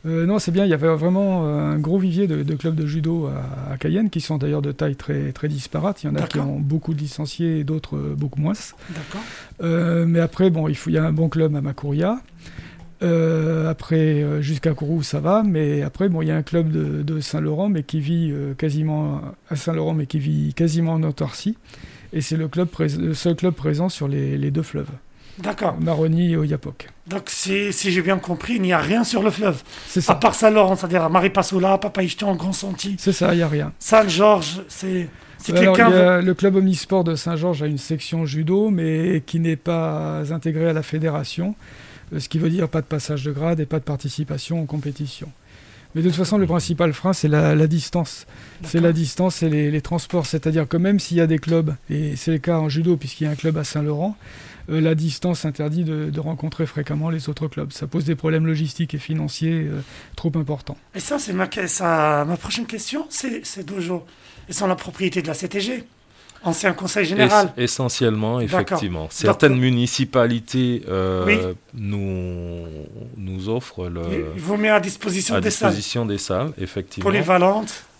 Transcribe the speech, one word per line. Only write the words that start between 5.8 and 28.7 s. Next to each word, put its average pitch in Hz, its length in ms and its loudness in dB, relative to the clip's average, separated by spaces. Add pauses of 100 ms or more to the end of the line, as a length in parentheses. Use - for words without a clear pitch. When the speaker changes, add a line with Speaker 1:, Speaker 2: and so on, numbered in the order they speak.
Speaker 1:
Il - 20 -4
y - 40 -2
en 143 40 -2
a 151 80 0
qui 151 160 -4
Speaker 2:
D'accord. 139 140 -2
Speaker 1:
ont 143 80 -4
beaucoup 151 340 0
de 143 60 -4
licenciés 156 580 -2
et 147 60 -2
d'autres, 151 320 -4
euh, 143 200 -4
beaucoup 143 240 -4
moins. 160 120 0 (380)
Speaker 2:
D'accord. 160 300 -10 (420)
Speaker 1:
Euh, 170 440 2
mais 165 140 4
après, 185 300 4
bon, 160 180 0
il 143 80 0
faut, - 140 -6
il 160 40 2
y 156 40 4
a 156 60 4
un 160 80 2
bon 160 160 2
club 156 280 2
à 143 40 -2
Macouria. 147 600 -2 (840)
Euh, 160 640 2
après, 156 540 2
euh, 147 180 0
jusqu'à 147 340 0
Kourou, 151 280 -2
ça 147 180 -4
va, 190 220 4
mais 151 400 2
après, 180 260 0
bon, 160 140 0
il 156 60 0
y - 20 2
a 156 60 2
un 151 60 0
club 160 280 0
de, 151 320 -2
de 156 180 -2
Saint-Laurent, 156 480 -2
mais 170 140 0
qui 156 180 -4
vit, 165 320 0
euh, 139 220 -4
quasiment 151 680 -2 (300)
à 160 60 -4
Saint-Laurent, 160 380 -2
mais 151 120 -2
qui 156 120 -2
vit 147 360 0
quasiment 165 400 2
en 160 80 0
autarcie. 156 560 -4 (540)
Et 160 80 -2
c'est 160 160 -2
le 156 120 -2
club 170 200 0
pré-, 160 280 -2
le 165 160 0
seul 170 220 0
club 180 200 0
présent 151 340 0
sur 147 200 -4
les, 139 300 -2
les 139 120 0
deux 156 120 0
fleuves. 147 260 -6 (500)
Speaker 2:
D'accord. 190 400 -2
Speaker 1:
Maroni 160 540 2
et 165 60 2
Oyapok. 147 500 -4 (180)
Speaker 2:
Donc, 190 200 -6
si, 196 440 -2
si 196 220 0
j'ai 180 80 2
bien 190 160 2
compris, 180 380 -4
il 202 80 0
n'y 180 100 2